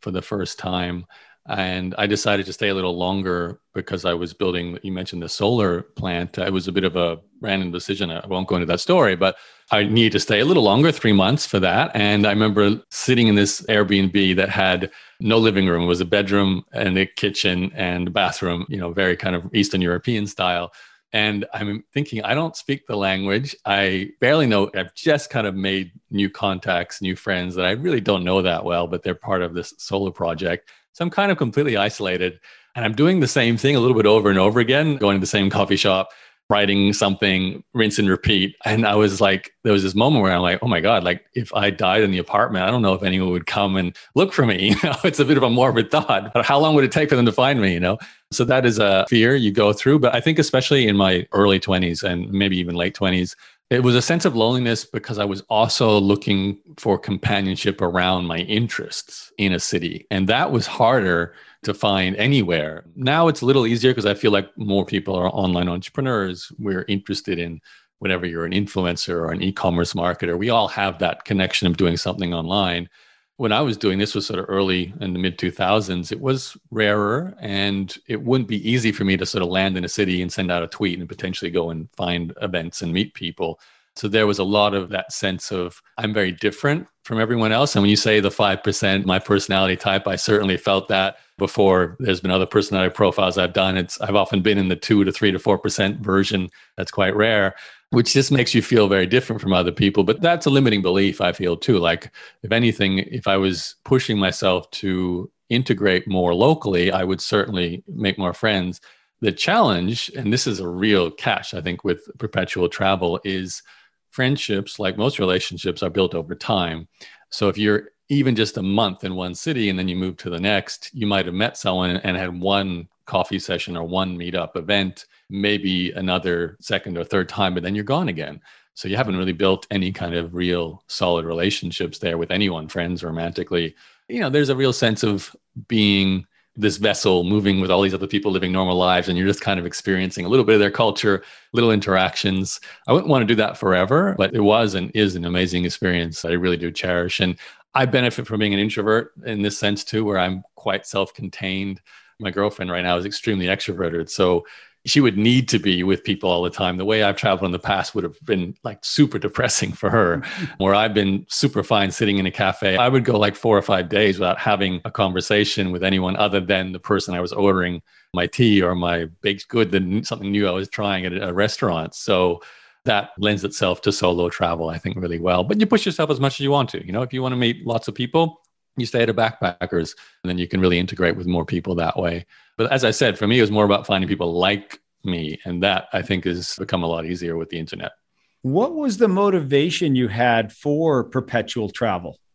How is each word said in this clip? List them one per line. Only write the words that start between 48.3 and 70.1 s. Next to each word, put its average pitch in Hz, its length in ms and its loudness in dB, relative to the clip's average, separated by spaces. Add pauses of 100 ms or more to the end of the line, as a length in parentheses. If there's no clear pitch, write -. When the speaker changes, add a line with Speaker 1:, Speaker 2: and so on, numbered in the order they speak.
Speaker 1:
So 123 120 0
that 127 220 2
is 113 120 2
a 98 300 4
fear 120 280 4
you 107 160 2
go 104 200 4
through. 139 280 4
But 123 140 4
I 120 60 2
think 160 180 2
especially 131 500 4
in 101 80 4
my 92 360 4
early 98 280 6
twenties 92 420 0
and 90 300 -4
maybe 98 260 2
even 87 160 -4
late 87 200 -2
twenties, 92 420 0 (340)
it 123 140 2
was 123 100 6
a 123 80 4
sense 170 220 0
of 151 100 2
loneliness 117 500 0
because 107 340 -8
I 104 60 -2
was 98 240 -4
also 110 500 4
looking 101 600 2 (180)
for 98 220 0
companionship 98 840 -2
around 90 460 0
my 82 120 -4
interests - 1000 -6
in 98 140 2
a 82 80 0
city. - 500 -6
And 95 180 0
that 143 220 2
was 117 160 0
harder 95 680 2 (280)
to 101 120 -4
find 95 420 0
anywhere. 87 680 0 (120)
Now 147 320 2
it's 147 140 -2
a 120 40 0
little 131 200 4
easier 120 260 4
'cause 107 140 -2
I 101 80 2
feel 104 180 2
like 98 240 0
more 98 280 0
people 95 300 -4
are 90 140 0
online 90 400 0
entrepreneurs. 95 920 -4
We're 95 300 -4
interested 98 500 -4
in 85 220 -8 (380)
whatever, 92 280 -4
you're 82 200 -6
an 87 60 -6
influencer 92 640 -2
or 82 140 -2
an 90 120 -4
e-commerce 90 500 0
marketer. 87 460 -2